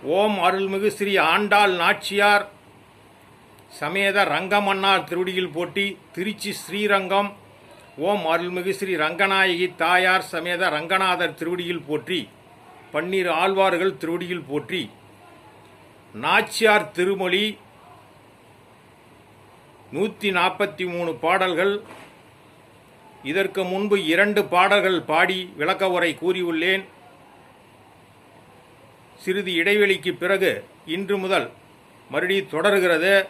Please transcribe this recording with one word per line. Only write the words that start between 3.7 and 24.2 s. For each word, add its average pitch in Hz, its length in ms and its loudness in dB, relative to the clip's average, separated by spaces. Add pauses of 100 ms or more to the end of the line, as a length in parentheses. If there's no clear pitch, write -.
சமேத 196 440 2
ரங்கமன்னார் 190 800 2
திருவடியில் 180 520 -2
போற்றி. 196 420 -4 (140)
திருச்சி 196 420 -6
ஸ்ரீரங்கம் 196 800 0 (640)
ஓம் 170 360 0
அருள்மிகு 180 360 -2
ஸ்ரீ 190 260 -4
ரங்கநாயகி 180 800 0
தாயார் 185 460 4
சமேத 175 480 -2
ரங்கநாதர் 170 640 0
திருவடியில் 170 540 -6
போற்றி. 151 400 -4 (640)
பன்னிரு 180 400 -2 (100)
ஆழ்வார்கள் 190 560 2
திருவடியில் 170 520 -6
போற்றி. 147 400 -6 (1200)
நாச்சியார் 202 760 2
திருமொழி 190 680 -2 (2250)
நூத்தி 202 460 -2
நாப்பத்தி 185 540 -2
மூணு 175 200 -2
பாடல்கள். 185 680 0 (1400)
இதற்கு 190 400 -2
முன்பு 196 420 0
இரண்டு 202 400 2